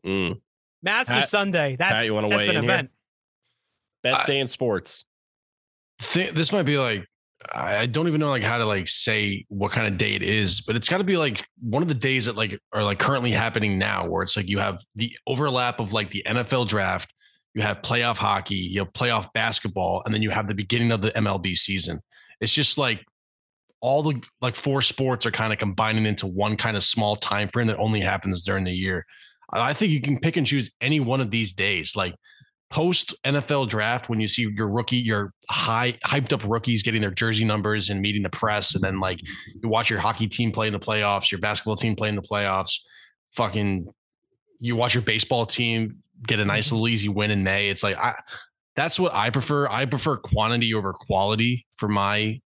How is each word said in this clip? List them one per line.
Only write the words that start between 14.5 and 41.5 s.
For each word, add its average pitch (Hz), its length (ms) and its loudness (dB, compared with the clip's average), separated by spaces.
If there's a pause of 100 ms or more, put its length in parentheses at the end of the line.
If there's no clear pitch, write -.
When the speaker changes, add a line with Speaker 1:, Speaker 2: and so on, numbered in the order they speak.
Speaker 3:
have 101 220 -2 (140)
the 117 200 -4 (120)
overlap 127 540 0
of, 101 120 -2
like, 104 180 0
the 98 160 -8
N 110 100 0
F 120 160 0
L 123 120 2
draft, 95 480 -2 (420)
you 104 80 -2
have 104 200 -2
playoff 120 360 0
hockey, 101 360 0
you 92 260 -4
have 92 120 -4
playoff 117 400 -2
basketball, 95 720 -2
and 110 100 -2
then 107 80 0
you 107 80 0
have 104 160 -2
the 104 80 -4
beginning 117 380 0
of 101 100 0
the 110 140 0
M 107 100 2
L 98 120 0
B 90 160 -4
season. 85 460 0 (400)
It's - 140 2
just, 147 240 4
like, 120 260 -2 (760)
all 135 220 2
the, 143 180 0 (200)
like, 123 160 -2
four 139 260 0
sports 127 440 2
are 113 40 2
kinda 107 260 0
combining 110 500 2
into 101 200 0
one 101 300 0
kinda 107 240 -2
small 104 360 2
time 101 320 -2
frame 117 200 0
that 107 100 0
only 107 220 0
happens 95 440 -2
during 95 200 -2
the 90 80 -4
year. 92 340 -4 (440)
I, 117 200 0
I - 20 -2
think 175 200 0
you 143 80 2
can 135 180 0
pick 165 180 0
and 143 100 2
choose 135 340 0
any 147 200 2
one 131 200 0
of 113 100 -2
these 107 220 0
days. 95 440 0
Like, 90 180 -2 (560)
post 170 440 2 (100)
N 135 120 2
F 143 140 -2
L 139 160 2
draft, 110 420 -2
when 113 120 0
you 107 80 0
see 120 140 0 (120)
your 107 140 -2
rookie, 117 280 0
your 107 360 0 (160)
high, 120 440 0 (120)
hyped 143 280 0
up 110 140 -2
rookies 113 360 0
getting 113 180 0
their 101 120 0
jersey 113 320 0
numbers 104 440 0
and 98 120 -2
meeting 104 220 0
the 92 80 -2
press, 104 440 2
and 95 100 0
then, 95 160 -2
like, 92 200 -2 (420)
you 117 60 -4
watch 110 200 2
your 117 120 0
hockey 110 260 0
team 113 260 0
play 110 140 -2
in 104 60 -2
the 101 60 -4
playoffs, 104 520 0
your 95 100 -6
basketball 104 360 0